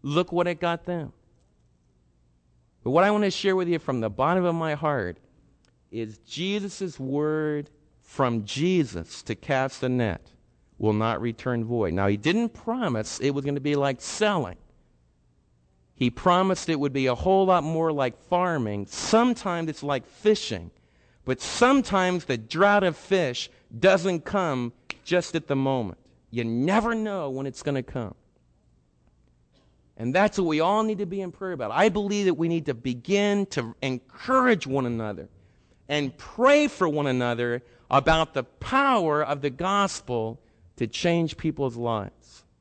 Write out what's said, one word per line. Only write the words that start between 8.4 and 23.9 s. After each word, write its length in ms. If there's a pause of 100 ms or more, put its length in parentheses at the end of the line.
Jesus 800
to 120
cast 460
the 80
net 420 (480)
will 140
not 280
return 440
void. 280
Now, 140
he 100
didn't 340
promise 680
it 120
was 140
gonna 140
be 160
like 260
selling. 580 (1400)
He 120
promised 600
it 100
would 140
be 140
a 100
whole 300
lot 180
more 260
like 260 (120)
farming. 580
Sometimes 840
it's 140
like 240
fishing. 640 (540)
But 180
sometimes 840
the 140
drought 460
of 120
fish 540 (280)
doesn't 460